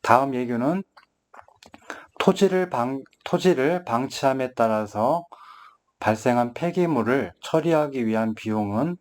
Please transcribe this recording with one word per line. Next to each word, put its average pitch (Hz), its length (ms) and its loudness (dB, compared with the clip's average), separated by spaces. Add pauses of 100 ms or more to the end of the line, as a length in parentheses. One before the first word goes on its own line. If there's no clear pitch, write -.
다음 131 320 4
예규는 123 500 -2 (1400)
토지를 185 500 2
방-, 131 340 -4 (200)
토지를 175 600 0
방치함에 131 680 -2
따라서 110 720 0 (760)
발생한 120 540 0
폐기물을 139 880 0
처리하기 151 640 0
위한 110 280 0
비용은 110 680 -2